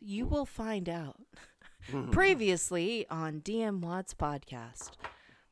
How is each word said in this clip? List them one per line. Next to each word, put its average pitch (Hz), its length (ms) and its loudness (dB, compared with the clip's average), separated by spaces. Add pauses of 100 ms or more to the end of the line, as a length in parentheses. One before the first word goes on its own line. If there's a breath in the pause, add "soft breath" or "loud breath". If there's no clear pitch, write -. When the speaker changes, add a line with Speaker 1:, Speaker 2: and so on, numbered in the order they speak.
Speaker 1:
you 208 220 -4
Speaker 2:
Ooh. - 40 -2
Speaker 1:
will 294 180 2
find 214 420 -4
out. 170 340 -6
<laughs> - 80 -20 (600 soft breath)
Speaker 2:
Mm-hmm. 139 180 -2
Speaker 1:
Previously 220 960 4
on 160 300 -2
D 214 240 -2
M 202 180 0
Watts 175 340 -4
podcast, 135 760 -4 (600 loud breath)